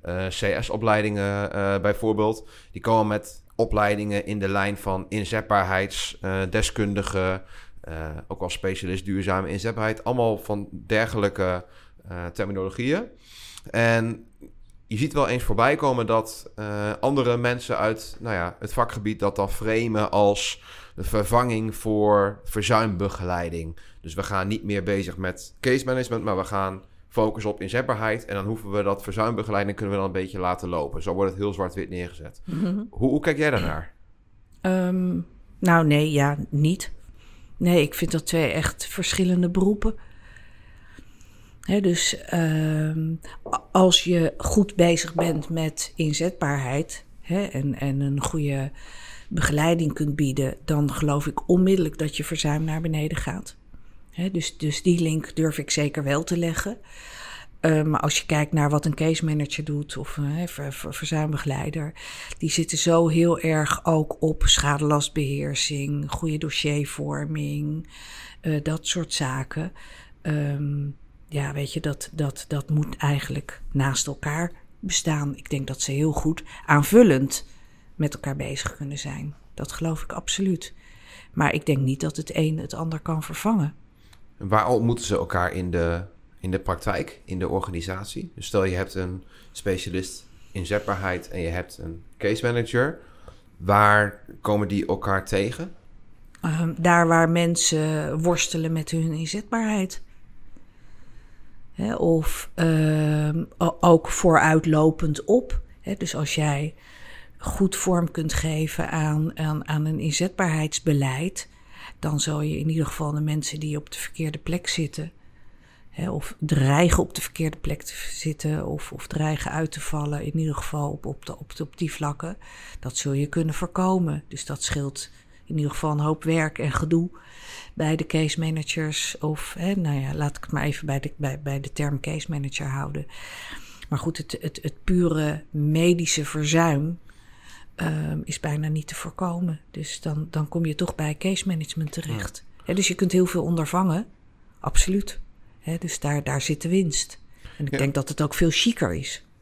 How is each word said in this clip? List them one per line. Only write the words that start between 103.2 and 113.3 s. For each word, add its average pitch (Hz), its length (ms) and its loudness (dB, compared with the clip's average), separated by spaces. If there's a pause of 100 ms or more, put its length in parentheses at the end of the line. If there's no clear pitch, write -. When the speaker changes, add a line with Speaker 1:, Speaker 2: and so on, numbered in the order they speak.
Speaker 2:
o-, 170 220 2
ook 170 280 8
vooruitlopend 156 1160 6
op. - 360 2 (200)
Hè, 196 140 -4
dus 170 200 -6
als 147 200 -2
jij 151 400 0 (640)
goed - 380 0
vorm 175 340 2
kunt 160 220 -2
geven 156 580 -2
aan, 156 480 0
aan, 156 300 -2
aan 151 160 0
een 156 160 -2
inzetbaarheidsbeleid, 156 1500 0 (500)
dan 151 220 -2
zal 151 200 -2
je 151 180 -2
in 151 100 -2
ieder 160 180 2
geval 151 260 -4
de 147 80 -2
mensen 151 400 -2